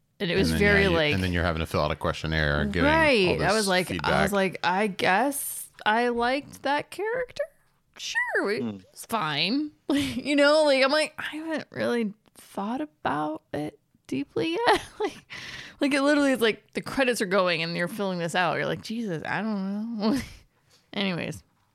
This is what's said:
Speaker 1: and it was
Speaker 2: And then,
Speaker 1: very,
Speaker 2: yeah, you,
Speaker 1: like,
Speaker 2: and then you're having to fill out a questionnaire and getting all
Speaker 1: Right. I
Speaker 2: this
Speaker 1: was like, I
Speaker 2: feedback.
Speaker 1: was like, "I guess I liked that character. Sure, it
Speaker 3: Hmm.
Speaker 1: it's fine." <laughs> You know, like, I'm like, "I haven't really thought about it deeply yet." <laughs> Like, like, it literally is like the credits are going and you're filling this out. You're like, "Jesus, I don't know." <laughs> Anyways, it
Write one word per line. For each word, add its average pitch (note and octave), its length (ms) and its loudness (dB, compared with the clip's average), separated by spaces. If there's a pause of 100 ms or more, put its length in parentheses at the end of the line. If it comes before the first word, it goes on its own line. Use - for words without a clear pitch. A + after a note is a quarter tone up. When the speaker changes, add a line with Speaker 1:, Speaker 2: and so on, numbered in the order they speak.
(200)
Speaker 1:
and G3+ 100 -2
it F#3 60 2
was F#3+ 160 2
Speaker 2:
And D#3+ 80 2
then, G3+ 80 6
Speaker 1:
very, G3+ 160 6
Speaker 2:
yeah, G3 60 4
you, E3+ 60 2
Speaker 1:
like, D3+ 180 2
Speaker 2:
and F#2 80 0
then F#2 100 0
you're F2 120 2
having D#2+ 160 2
to D#2+ 60 -2
fill F#2 160 0
out D2+ 80 2
a D2+ 60 -2
questionnaire D#2 640 0
and C#2+ 120 0
getting D#3 160 2
all D#4 80 4
Speaker 1:
Right. A#3+ 440 4
I - 60 0
Speaker 2:
this F#3 60 2
Speaker 1:
was G#3+ 160 0
like, F#3 220 2
I - 40 -4
Speaker 2:
feedback. C#2+ 280 2
Speaker 1:
was - 100 2
like, F#3+ 300 0
"I F#3 240 0
guess G#3 840 -2 (160)
I A#3 240 2
liked A#3+ 540 -4
that C#4+ 280 -2
character. B4 520 -6 (540)
Sure, G#5 540 -2
it B3 120 -2
Speaker 3:
Hmm. G#3+ 140 -6 (160)
Speaker 1:
it's - 140 -18
fine." G3+ 640 -2 (100)
<laughs> - 100 -10
You C4+ 460 -2
know, D4 280 6
like, C4+ 200 4
I'm C4+ 80 2
like, D4+ 260 0
"I - 180 -8
haven't D#4 340 -6
really A#3 420 -2 (240)
thought A3+ 440 -8
about D4+ 640 -6 (100)
it - 260 -6 (280)
deeply C#4+ 460 -4 (160)
yet." - 220 4
<laughs> - 100 -12
Like, - 260 -4 (540)
like, C#4+ 140 2
it C#4 80 4
literally C#4+ 300 4
is A3+ 80 0
like A3 340 0
the G#3 60 -4
credits B3 400 0
are A3 60 0
going F3+ 360 2
and E3+ 140 -4
you're F3 120 -2
filling G3 300 -4
this E3+ 180 -4
out. E3 200 2
You're D3 100 -2
like, D#3+ 160 -4
"Jesus, G#3+ 440 -6
I E3 160 -4
don't G#3+ 560 -4
know." G#3 200 2 (380)
<laughs> - 360 -20
Anyways, F3+ 440 -4
it - 60 -18 (320)